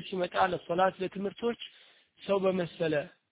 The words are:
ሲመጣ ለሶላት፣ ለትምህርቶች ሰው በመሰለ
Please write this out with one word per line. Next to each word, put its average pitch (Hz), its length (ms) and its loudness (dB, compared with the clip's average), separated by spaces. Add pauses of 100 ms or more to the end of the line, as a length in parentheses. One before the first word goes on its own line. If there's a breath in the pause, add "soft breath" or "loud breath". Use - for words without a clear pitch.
ሲመጣ 180 320 -4 (120)
ለሶላት፣ 180 520 2
ለትምህርቶች 196 640 -4 (600 soft breath)
ሰው 196 180 2
በመሰለ 175 540 0 (380)